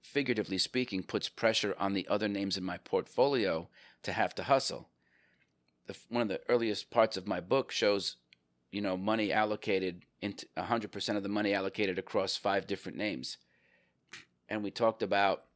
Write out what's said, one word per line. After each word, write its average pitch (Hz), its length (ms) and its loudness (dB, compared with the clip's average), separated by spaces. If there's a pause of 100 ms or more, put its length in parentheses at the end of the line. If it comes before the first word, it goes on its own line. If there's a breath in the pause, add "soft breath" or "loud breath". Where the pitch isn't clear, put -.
figuratively 107 560 0
speaking, 120 440 -2
puts - 280 -4
pressure 110 480 0
on 98 160 0
the 95 140 -2
other 104 200 2
names 98 300 -2
in 95 40 -6
my 90 140 -4
portfolio 98 920 0 (320 loud breath)
to 101 100 -6
have 98 220 0
to 95 80 -6
hustle. 127 480 0 (960 soft breath)
The 98 80 -10
f-, - 160 -18
one 120 100 0
of 113 80 0
the 95 220 -4
earliest 117 400 2
parts 113 260 4
of 92 100 -6
my 92 140 -2
book 123 320 0
shows, 101 440 2 (540)
you 101 120 -4
know, 92 160 -2
money 107 340 2
allocated 95 720 0 (160)
into, 101 260 -6 (120)
a 90 60 -4
hundred 104 280 -2
percent 104 240 -4
of 104 60 -2
the 98 80 -4
money 104 240 0
allocated 95 440 0
across 95 380 -2
five 98 300 0
different 90 320 -6
names. 87 400 -6 (1080 soft breath)
And 107 160 -6
we 101 80 -4
talked 113 320 2
about 98 540 2